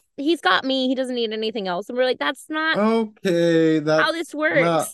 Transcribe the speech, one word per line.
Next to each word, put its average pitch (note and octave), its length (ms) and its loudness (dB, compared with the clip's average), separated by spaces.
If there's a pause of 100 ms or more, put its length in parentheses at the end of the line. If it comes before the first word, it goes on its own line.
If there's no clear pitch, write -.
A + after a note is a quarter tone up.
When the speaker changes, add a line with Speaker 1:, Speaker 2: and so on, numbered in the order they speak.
(180)
Speaker 1:
"He's C#4+ 240 -2
got F4+ 240 2
me. C4 240 0
He C4 60 2
doesn't B3+ 200 -4
need A3+ 160 -2
anything A3 380 -4
else." F3+ 180 -6
And B3 100 -8
we're B3+ 60 0
like, B3+ 160 0
"That's C#4+ 300 -6
not D#4 280 -2
Speaker 2:
Okay, E3+ 1000 2
Speaker 1:
how D3 60 -6
Speaker 2:
that's D#3 260 2
Speaker 1:
this E4 220 -6
Speaker 2:
not D4 60 -8
Speaker 1:
works." F3 540 0